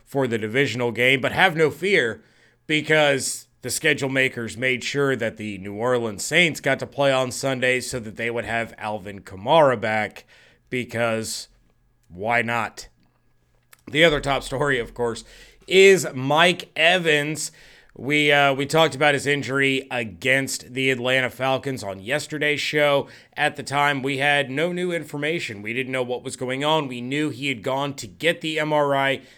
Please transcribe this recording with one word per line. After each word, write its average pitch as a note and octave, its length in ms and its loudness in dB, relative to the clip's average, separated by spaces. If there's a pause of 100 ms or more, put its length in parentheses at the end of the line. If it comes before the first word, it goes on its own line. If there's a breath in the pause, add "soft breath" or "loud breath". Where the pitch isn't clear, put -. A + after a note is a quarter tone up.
for C3+ 220 0
the A2+ 100 0
divisional A#2+ 540 0
game. B2 280 2
But B2+ 120 -2
have E3+ 240 2
no D#3 160 2
fear, D#3+ 500 0 (460 soft breath)
because D3+ 800 0 (160)
the B2 80 -6
schedule C#3+ 380 0
makers B2+ 460 -2
made B2 280 -2
sure C#3 320 0
that A2 220 -4
the G#2+ 200 -8
New G2+ 160 -10
Orleans A2+ 500 -2
Saints D#3 360 2
got C3+ 200 0
to C3 60 -6
play C#3 260 0
on C3 200 0
Sunday B2+ 480 0
so B2 200 -8
that G#2+ 160 -12
they A2+ 140 -4
would A#2 160 -4
have A2+ 320 -4
Alvin G2+ 440 -8
Kamara B2 600 4
back, A2 440 -2 (440 soft breath)
because A2+ 760 -4 (600)
why A2 360 0
not? A2+ 440 -4 (1000)
The D3 140 2
other D3 160 6
top C3+ 240 -2
story, C#3 340 -2
of A2+ 160 -6
course, A#2 300 -4 (420 loud breath)
is F#3+ 480 8
Mike D3+ 600 2
Evans. D#3 760 2 (460 loud breath)
We, D3 340 2
uh, C#3+ 220 4
we C#3 140 -2
talked D#3 260 4
about C#3+ 220 2
his C3 100 -2
injury C3+ 640 0
against B2+ 840 -2
the C3+ 160 0
Atlanta B2+ 400 0
Falcons C3 520 -4
on G2 160 -8
yesterday's D3 600 -4
show. C#3+ 460 2 (280 loud breath)
At D3 200 0
the C3+ 80 -10
time, C#3+ 400 0
we C3+ 160 -2
had C#3+ 320 0
no D#3+ 200 -2
new F3 200 -4
information. D3 720 -6
We A2 100 -6
didn't B2+ 180 -4
know C3 120 0
what B2 200 -6
was C3 120 -10
going C3 280 -4
on. D3+ 240 2
We B2 140 -8
knew C#3+ 280 -2
he C3 180 -8
had A#2 160 -4
gone C#3 320 -2
to B2+ 100 -12
get D3 360 -2
the D#3 180 -4
M D3+ 120 0
R C#3+ 240 2
I, C3+ 260 0 (160 loud breath)